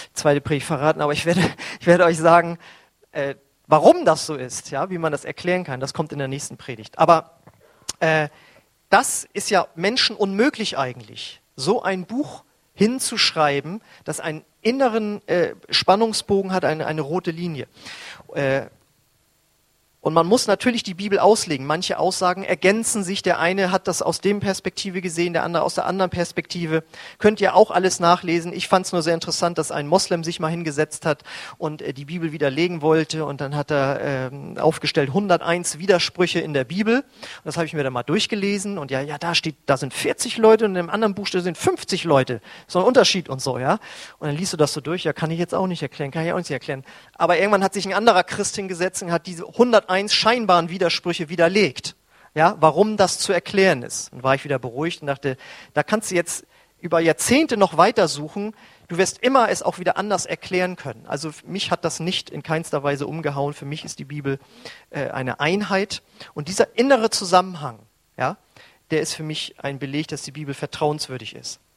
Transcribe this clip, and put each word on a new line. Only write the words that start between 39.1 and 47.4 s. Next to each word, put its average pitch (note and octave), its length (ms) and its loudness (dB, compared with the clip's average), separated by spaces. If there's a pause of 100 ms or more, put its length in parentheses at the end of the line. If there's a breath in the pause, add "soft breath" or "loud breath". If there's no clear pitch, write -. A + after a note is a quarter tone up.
da E3+ 180 -4
steht, D3+ 200 -4 (100)
da C#3 100 4
sind C3 180 -4
vierzig - 440 -4
Leute A3 280 8
und F#3+ 120 -2
im E3+ 120 -2
anderen G3+ 260 0
Buch G3+ 120 -8
steht, F#3 120 -2
da F3 40 -2
sind F3 140 -4
fünfzig - 480 -2
Leute. C3 340 2 (280 loud breath)
So F3+ 120 0
ein F#3 60 2
Unterschied A3+ 420 4
und C3 140 -8
so, B2 160 -4
ja. C#3+ 220 0 (400 loud breath)
Und D#3 80 -6
dann D3 100 -2
liest F#3 160 -6
du E3+ 40 -4
das D3+ 160 2
so D3+ 60 -8
durch. E3 240 -6
Ja, D#3 80 0
kann D#3+ 200 -4
ich E3 80 -4
jetzt F3 160 -4
auch F#3+ 120 0
nicht F3 140 -6
erklären, C#3+ 300 -6
kann E3 140 -4
ich E3+ 60 -2
auch F3 60 -2
nicht E3+ 140 -6
erklären. C3+ 340 -8 (300 loud breath)
Aber E3+ 220 6
irgendwann G3 260 4